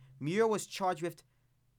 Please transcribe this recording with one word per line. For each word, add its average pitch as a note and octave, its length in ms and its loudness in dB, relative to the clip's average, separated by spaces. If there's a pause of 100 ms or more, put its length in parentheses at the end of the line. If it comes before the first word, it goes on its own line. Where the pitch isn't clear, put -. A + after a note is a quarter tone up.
(180)
Muir G3 300 2
was G#3 180 0
charged F#3 340 -2
with E3+ 220 -6 (560)